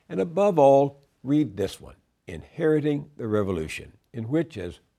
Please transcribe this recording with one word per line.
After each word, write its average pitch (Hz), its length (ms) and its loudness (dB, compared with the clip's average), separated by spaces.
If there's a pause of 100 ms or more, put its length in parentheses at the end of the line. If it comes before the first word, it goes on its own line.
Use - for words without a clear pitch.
And 175 120 -6
above 185 360 0
all, 139 440 6 (240)
read 131 320 0
this 98 240 -6
one, - 160 -20 (320)
Inheriting 147 880 -2
the 123 100 -10
Revolution, 92 680 -4 (180)
in 113 160 -10
which, 160 280 -4
as 87 220 -12 (200)